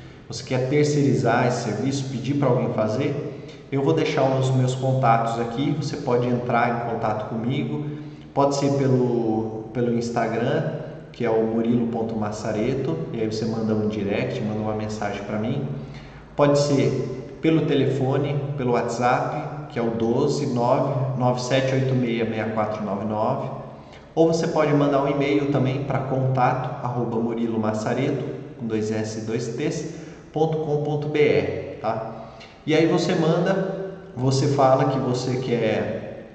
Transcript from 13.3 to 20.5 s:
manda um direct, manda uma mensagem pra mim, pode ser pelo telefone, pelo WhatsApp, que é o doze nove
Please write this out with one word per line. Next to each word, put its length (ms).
manda 300
um 140
direct, 520
manda 200
uma 140
mensagem 500
pra 140
mim, 280
pode 220
ser 840
pelo 260
telefone, 680
pelo 160
WhatsApp, 1000
que 80
é 40
o 80
doze 560
nove 720